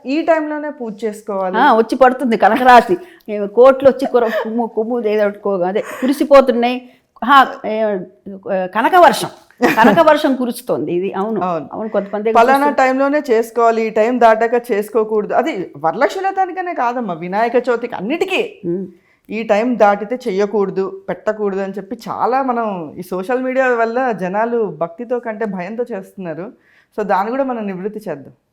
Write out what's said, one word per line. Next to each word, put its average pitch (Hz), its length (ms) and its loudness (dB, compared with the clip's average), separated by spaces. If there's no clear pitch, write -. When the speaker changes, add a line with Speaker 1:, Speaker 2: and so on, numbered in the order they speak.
Speaker 1:
ఈ 294 160 -2
టైంలోనే 302 480 -2
పూజ 233 340 -10
చేసుకోవాలి. 196 520 -6
Speaker 2:
ఆ, 247 200 4
వచ్చి 226 200 0
పడుతుంది 254 400 4
కనకరాశి, 240 600 6
ఏ, 208 180 -4
కోట్లు 262 420 6
వచ్చి 254 180 2
కుర-, 233 240 0
కుమ్ము, 226 240 -4
కుమ్ము 226 400 -4
ఏదో 208 240 0
కో-, 196 320 -4
అదే 190 180 0
కురిసిపోతున్నాయి. 254 1080 2
ఆ, 262 300 6
ఏ, 214 320 -2
కనకవర్షం, 214 840 2
కనకవర్షం 277 600 4
కురుస్తోంది 170 560 -4
ఇది. 185 200 -4
అవును, 214 280 -4
Speaker 1:
అవును. 170 320 -4
Speaker 2:
అవును, 220 160 -8
కొంతమంది 208 440 -4
దగ్గర 233 120 6
Speaker 1:
పలానా 277 240 2
Speaker 2:
చూస్తే 262 160 2
Speaker 1:
టైంలోనే 277 460 0
చేసుకోవాలి, 226 560 2
ఈ 220 40 -4
టైం 226 300 0
దాటాక 233 420 4
చేసుకోకూడదు. 208 640 -2
అది 247 420 -2
వరలక్ష్మి 226 480 -2
వ్రతానికనే 370 500 -4
కాదమ్మా, 240 400 -4
వినాయక 202 420 -2
చవితికి 240 380 -2
అన్నిటికీ 285 760 -4
Speaker 2:
మ్మ్. 180 180 -4
Speaker 1:
ఈ 214 120 -6
టైం 226 360 0
దాటితే 208 400 2
చెయ్యకూడదు, 196 800 -2
పెట్టకూడదు 202 520 -4
అని 196 120 -6
చెప్పి 208 260 -10
చాలా 240 340 -2
మనం 214 560 -4
ఈ 180 40 -10
సోషల్ 190 400 -4
మీడియా 254 260 0
వల్ల 233 440 0
జనాలు 202 680 -2
భక్తితో 233 400 -6
కంటే 226 260 -8
భయంతో 202 480 -6
చేస్తున్నారు. 190 600 -10
So 208 80 -4
దాన్ని 196 240 0
కూడా 269 140 -2
మనం 233 220 -6
నివృత్తి 196 340 -8
చేద్దాం. 139 220 -12